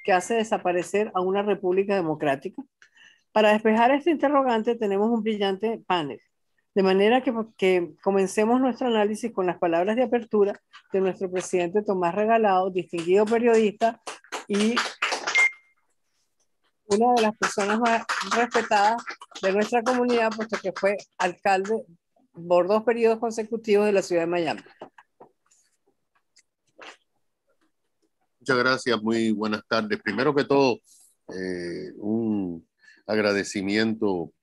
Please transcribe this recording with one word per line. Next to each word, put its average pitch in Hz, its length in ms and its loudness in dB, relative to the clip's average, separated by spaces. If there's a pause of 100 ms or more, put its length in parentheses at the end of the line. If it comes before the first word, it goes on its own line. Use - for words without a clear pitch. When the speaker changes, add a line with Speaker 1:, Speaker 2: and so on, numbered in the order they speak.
Speaker 1:
que 202 100 2
hace 185 220 0
desaparecer 202 800 -2
a 185 60 0
una 190 200 0
república 196 540 0
democrática. 156 640 -2 (720)
Para 214 220 4
despejar 220 380 2
este 285 200 0
interrogante 262 640 0
tenemos 214 340 0
un 233 140 0
brillante 208 640 -2
panel, 151 320 -2 (560)
de 196 80 4
manera 196 380 4
que, 254 120 -2 (240)
que 180 360 2 (100)
comencemos 202 560 2
nuestro 254 280 -2
análisis 214 440 0
con 185 140 -4
las 175 120 -2
palabras 180 380 0
de 254 80 2
apertura 214 560 0 (340)
de 190 80 2
nuestro 185 280 -2
presidente 180 520 -2
Tomás 180 320 -2
Regalado, 208 560 2
distinguido 180 560 0
periodista 226 760 2 (480)
y 214 280 0 (2000)
una 226 300 2
de 233 80 4
las 214 120 0
personas 208 440 -2
más 226 260 0 (300)
respetadas 226 680 0 (380)
de 190 100 0
nuestra 214 300 0
comunidad, 240 540 0
puesto 220 260 -6
que 190 100 -6
fue 202 240 0 (220)
alcalde 196 680 -2 (640)
por 175 200 4
dos 214 160 2
periodos 226 360 2
consecutivos 220 680 0
de 208 40 2
la 196 120 4
ciudad 170 200 0
de 165 40 -2
Miami. 170 340 -2 (3750)
Speaker 2:
Muchas 127 180 0
gracias, 123 440 0
muy 113 300 0
buenas 104 360 -4
tardes. 107 340 -2
Primero 123 340 -2
que 143 80 0
todo, 139 360 2 (540)
eh, 87 640 -8
un 104 680 -4 (400)
agradecimiento 101 1200 -2 (120)